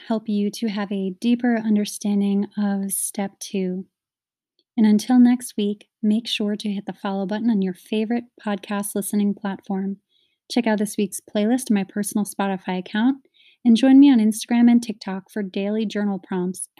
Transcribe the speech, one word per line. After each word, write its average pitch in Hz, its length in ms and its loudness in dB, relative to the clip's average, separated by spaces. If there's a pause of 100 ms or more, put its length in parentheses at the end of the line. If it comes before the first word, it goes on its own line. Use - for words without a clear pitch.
help 220 220 -4
you 208 240 0
to 226 160 -6
have 202 240 -6
a 190 280 -4
deeper 240 360 0
understanding 208 920 0 (100)
of 196 360 -2
step - 480 -8
two. 185 460 -6 (920)
And 214 100 4
until 214 320 4
next 247 400 4
week, 208 300 -6 (120)
make 220 280 0
sure 208 260 -4
to 208 160 -6
hit 202 160 -6
the 185 60 -10
follow 196 340 -6
button 214 240 -2
on 208 100 2
your 190 140 -2
favorite 226 520 -4 (140)
podcast 202 540 -6
listening 202 400 -2
platform. 196 600 -8 (520)
Check - 200 0
out 214 100 0
this - 180 -4
week's - 240 -4
playlist 226 520 -2
on - 20 4
my 196 100 0
personal 208 400 -4
Spotify 190 540 -6
account, 226 380 -2 (480)
and 233 120 6
join 269 240 8
me 285 100 10
on 247 80 6
Instagram 233 520 2
and 240 120 4
TikTok 196 480 -10
for 214 120 -6
daily 202 440 -4
journal 202 320 -4
prompts 185 500 -6 (120)